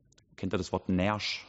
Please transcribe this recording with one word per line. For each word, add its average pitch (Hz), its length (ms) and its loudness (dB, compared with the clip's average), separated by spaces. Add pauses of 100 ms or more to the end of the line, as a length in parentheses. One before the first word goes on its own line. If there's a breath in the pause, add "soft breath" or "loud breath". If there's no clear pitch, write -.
(360)
kennt 95 180 -4
ihr 104 40 2
das 92 140 -4
Wort, - 160 -2
närrisch 98 600 0